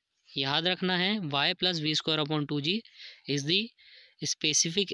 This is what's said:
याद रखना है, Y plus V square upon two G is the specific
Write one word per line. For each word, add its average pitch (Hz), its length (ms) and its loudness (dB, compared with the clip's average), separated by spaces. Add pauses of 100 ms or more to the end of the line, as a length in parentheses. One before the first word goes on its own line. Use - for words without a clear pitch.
(300)
याद 143 380 0
रखना 185 300 2
है, 196 200 2 (140)
Y 143 240 2
plus 175 260 0
V 151 140 0
square 156 240 0
upon 151 260 0
two 147 160 -2
G 165 140 0 (540)
is 139 160 -2
the 180 160 2 (640)
specific 165 680 0